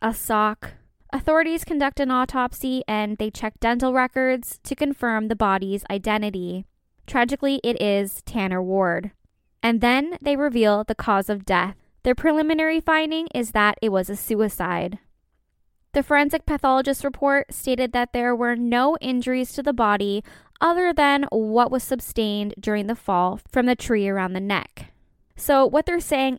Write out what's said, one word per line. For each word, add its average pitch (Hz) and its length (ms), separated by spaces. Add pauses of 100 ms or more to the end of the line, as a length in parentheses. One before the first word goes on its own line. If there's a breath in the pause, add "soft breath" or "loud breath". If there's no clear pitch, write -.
a 220 140
sock. 214 580 (380)
Authorities 320 520
conduct 285 360
an 262 120
autopsy, 254 760
and 214 300
they 214 140
check - 280
dental 240 340
records 254 680
to - 120
confirm 233 520
the 220 80
body's 196 540
identity. 196 800 (400)
Tragically, 277 560
it 233 180
is 202 460
Tanner 185 340
Ward. 185 480 (540)
And 233 180
then 269 400
they 285 140
reveal 233 480
the 220 100
cause 196 340
of 202 180
death. 185 300 (280)
Their 254 100
preliminary 320 680
finding 320 540
is 233 200
that 208 280
it 220 80
was 190 220
a 202 40
suicide. 185 840 (960)
The 285 100
forensic 294 420
pathologist 269 580
report 277 520
stated 254 360
that 247 220
there 240 220
were 240 200
no 240 460
injuries 254 520
to 277 100
the 285 100
body 208 500 (380 loud breath)
other 339 320
than 285 380
what 233 400
was 254 120
sustained 208 760
during 208 260
the 233 100
fall 185 440 (120)
from 247 140
the 247 100
tree 214 320
around 190 260
the 185 60
neck. - 540 (420)
So 269 300
what 285 200
they're 349 160
saying 262 380